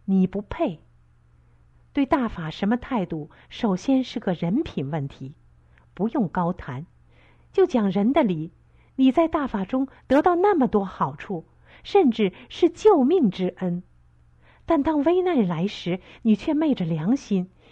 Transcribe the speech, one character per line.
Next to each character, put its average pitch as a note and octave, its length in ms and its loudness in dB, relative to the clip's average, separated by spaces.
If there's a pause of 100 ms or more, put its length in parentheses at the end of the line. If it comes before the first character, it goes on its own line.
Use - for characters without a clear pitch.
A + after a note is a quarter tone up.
你 F#3+ 200 2
不 G3 140 -4
配。” G#3 400 -6 (1120)
对 C#4 120 0
大 C4 240 0
法 D#3+ 220 -10
什 G3 180 -4
么 A#3 80 2
态 A#3 300 -4
度， D#3 240 -8 (180)
首 G3+ 260 -2
先 C4 300 0
是 - 160 -10
个 F#3 140 -2
人 F3 280 -2
品 C#3+ 280 -6
问 C#3+ 180 -4
题， C3+ 260 -16 (600)
不 G#3+ 160 -2
用 G#3+ 180 -2
高 F3 240 -2
谈， C#3+ 320 -10 (680)
就 F#4+ 140 4
讲 G#3 240 0
人 G3+ 220 0
的 D#4 100 4
理。 F3 300 -2 (440)
你 C4 140 4
在 E4 180 4
大 D#4 180 -2
法 G3 180 -4
中 C4 240 -2 (180)
得 C4+ 140 4
到 F4 160 2
那 G4 180 2
么 B3+ 140 2
多 G3+ 160 0
好 D#3 320 -6
处， E3 300 -10 (380)
甚 F4+ 260 4
至 G#3 240 0 (160)
是 - 180 2
救 F4 340 4
命 C#4+ 280 4
之 F3+ 280 -4
恩， F3+ 240 -4 (840)
但 D#4+ 160 2
当 D4 220 0
危 F4+ 180 2
难 D4+ 260 2
来 E3+ 180 -2
时， F#3 340 -6 (200)
你 G#3+ 160 4
却 - 160 -2
昧 D4 220 2
着 F#3 100 -4
良 E3 320 -2
心， F#3 340 -4 (220)